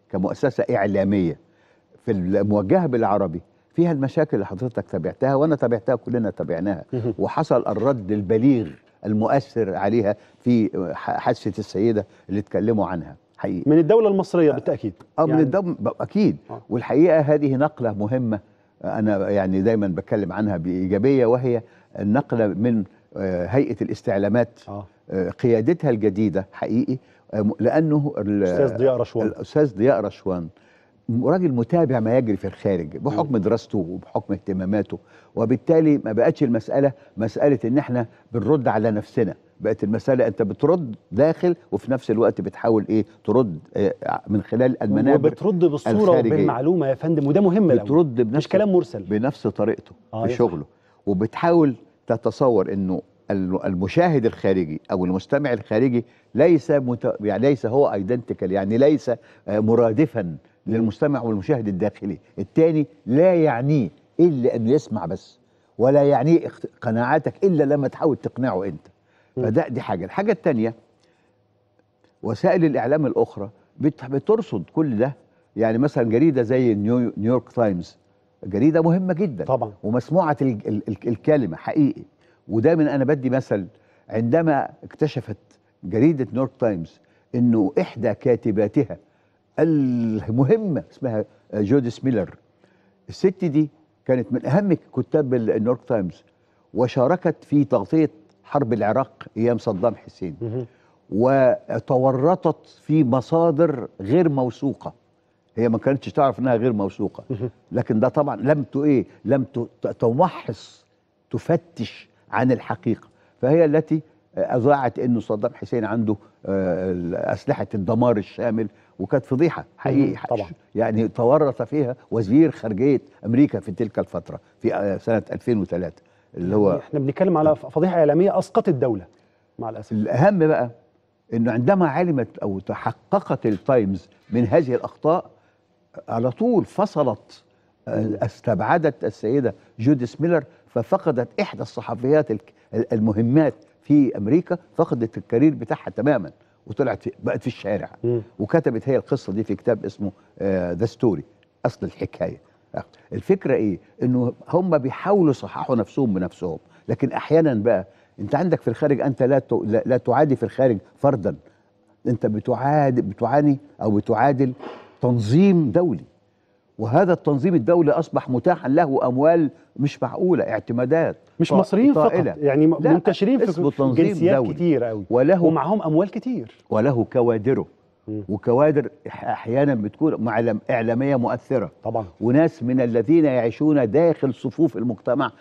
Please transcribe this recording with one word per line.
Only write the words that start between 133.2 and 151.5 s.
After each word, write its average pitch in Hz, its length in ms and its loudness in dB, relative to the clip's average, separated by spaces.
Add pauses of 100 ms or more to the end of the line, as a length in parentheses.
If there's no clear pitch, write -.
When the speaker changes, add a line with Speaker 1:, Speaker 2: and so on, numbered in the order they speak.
Speaker 1:
التايمز 104 640 0 (200)
من 120 180 0
هذه 127 280 2
الأخطاء، - 500 -2 (840)
على 117 220 -2
طول 220 340 0
فصلت، - 800 -4 (440)
آه، 110 200 -2
Speaker 2:
مم. 107 140 -4
Speaker 1:
استبعدت 123 840 -2
السيدة 113 500 -2 (240)
جوديس 123 420 0
ميلر، 165 220 2 (240)
ففقدت 143 760 -2
إحدى - 200 -8
الصحفيات 127 720 -2
الك-، - 220 -8 (200)
ال-، 117 200 -2
المهمات 117 600 2 (280)
في 147 360 2
أمريكا، 151 400 0 (180)
فقدت 123 420 -2
الكارير 135 360 2
بتاعها 120 360 -8
تمامًا، 123 420 -2 (360)
وطلعت 110 360 -4
في، - 80 -8 (120)
بقت - 180 -4
في - 60 -8
الشارع. 101 420 -6 (140)
Speaker 2:
مم. 120 180 -2 (180)
Speaker 1:
وكتبت 131 500 -2
هي 135 60 2
القصة 101 380 -4
دي 104 100 -2
في 104 120 -6
كتاب 110 300 -2
اسمه، 98 260 -8 (280)
آه، 92 320 -2
ذا 85 140 -4
ستوري، 95 380 -2 (420)